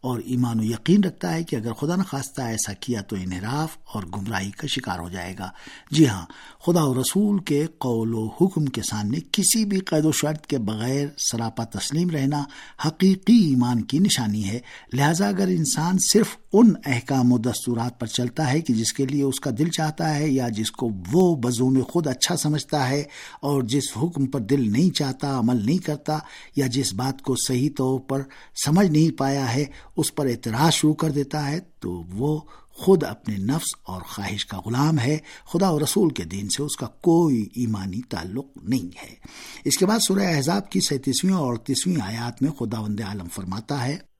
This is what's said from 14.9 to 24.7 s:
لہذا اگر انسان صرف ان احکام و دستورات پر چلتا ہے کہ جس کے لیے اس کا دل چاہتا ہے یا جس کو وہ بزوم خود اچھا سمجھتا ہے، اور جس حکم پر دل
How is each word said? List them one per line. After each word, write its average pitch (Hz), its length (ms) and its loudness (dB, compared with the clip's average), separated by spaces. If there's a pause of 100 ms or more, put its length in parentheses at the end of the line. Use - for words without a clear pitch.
لہذا 160 340 2
اگر 196 200 0
انسان 170 560 0
صرف - 340 4 (160)
ان 208 200 10 (120)
احکام 127 480 4
و 123 60 4
دستورات 120 600 -2
پر 117 100 -6
چلتا 123 420 -2
ہے 156 100 2
کہ 135 120 0
جس 110 200 0
کے 139 120 0
لیے 139 180 0
اس 135 160 0
کا 139 180 -4
دل 160 120 2
چاہتا 156 460 -2
ہے 151 140 0
یا 131 280 2
جس 110 140 -2
کو 120 180 -2 (220)
وہ 175 320 6
بزوم 127 460 2
خود 165 180 0
اچھا 143 300 -2
سمجھتا 147 520 0
ہے، 147 140 0 (380)
اور 139 220 0
جس 123 340 -2
حکم 143 300 0
پر 131 140 -2
دل 113 300 2